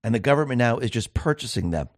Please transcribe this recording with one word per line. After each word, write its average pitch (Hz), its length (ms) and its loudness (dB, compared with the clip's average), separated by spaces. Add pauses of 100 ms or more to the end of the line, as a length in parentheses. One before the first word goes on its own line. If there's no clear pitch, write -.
and 113 120 0
the 113 40 2
government 139 400 2
now 117 200 2
is 117 120 -2
just - 240 -4
purchasing 113 560 -2
them. 78 280 -4